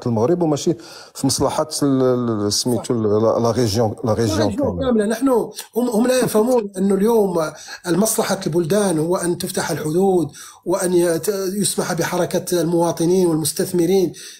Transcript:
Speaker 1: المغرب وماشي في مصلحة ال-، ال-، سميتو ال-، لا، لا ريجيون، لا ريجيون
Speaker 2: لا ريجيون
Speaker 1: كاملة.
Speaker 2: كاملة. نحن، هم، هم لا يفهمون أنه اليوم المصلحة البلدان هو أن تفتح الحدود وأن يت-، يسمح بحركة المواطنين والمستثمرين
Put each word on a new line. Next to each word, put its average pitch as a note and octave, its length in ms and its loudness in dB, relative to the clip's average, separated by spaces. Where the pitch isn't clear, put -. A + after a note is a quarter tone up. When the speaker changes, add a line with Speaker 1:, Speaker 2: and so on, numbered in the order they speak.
Speaker 1:
المغرب B2+ 360 2
وماشي D#3 320 0
في - 140 -2
مصلحة C#3+ 400 0
ال-، B2 640 2
ال-، G#2 60 0
سميتو B2 400 -2
ال-، G#2+ 300 2
لا، G#2+ 160 2
لا A#2 120 2
ريجيون، A2 520 0
لا A2+ 100 0
ريجيون A2 260 0
Speaker 2:
لا G#2 60 2
ريجيون - 100 -2
Speaker 1:
كاملة. C4+ 320 -2
Speaker 2:
كاملة. A3 180 2
نحن، B3+ 240 0
هم، A#3+ 140 0
هم A#3 180 2
لا B3+ 120 2
يفهمون A3 580 2
أنه G3 180 2
اليوم F#3+ 560 2
المصلحة F#3+ 600 0
البلدان F3 520 0
هو E3+ 180 0
أن F3 200 -2
تفتح F3+ 340 -6
الحدود D#3+ 600 0
وأن F3+ 280 0
يت-، E3+ 360 2
يسمح F#3+ 640 -2
بحركة F3 680 0
المواطنين E3+ 680 2
والمستثمرين E3+ 880 0